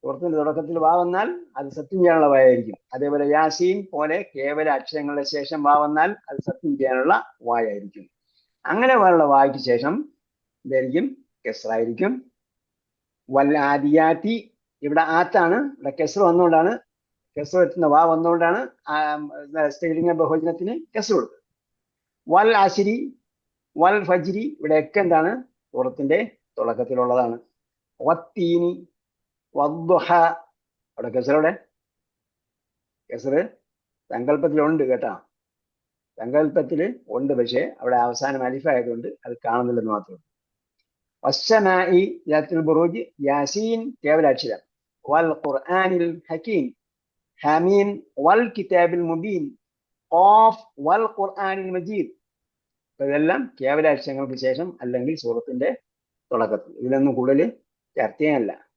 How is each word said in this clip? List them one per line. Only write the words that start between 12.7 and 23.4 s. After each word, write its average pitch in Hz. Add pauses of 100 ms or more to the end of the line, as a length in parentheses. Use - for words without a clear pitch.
വൽ 143
ആദിയാത്തി, 156 (280)
ഇവിടെ 147
ആത്താണ്, 170
ഇവിടെ 139
കെസ്ർ 156
വന്നുകൊണ്ടാണ്, 175 (600)
കെസ്ർ 151
വരുത്തുന്ന 170
വാ 151
വന്നുകൊണ്ടാണ് 170
ആ, 151 (420)
സ്ത്രീലിംഗ 165
ബഹുവചനത്തിന് 165 (160)
കെസ്ർ 214
കൊടുത്തത്. - (880)
വൽ 208
അശ്രി, 202 (600)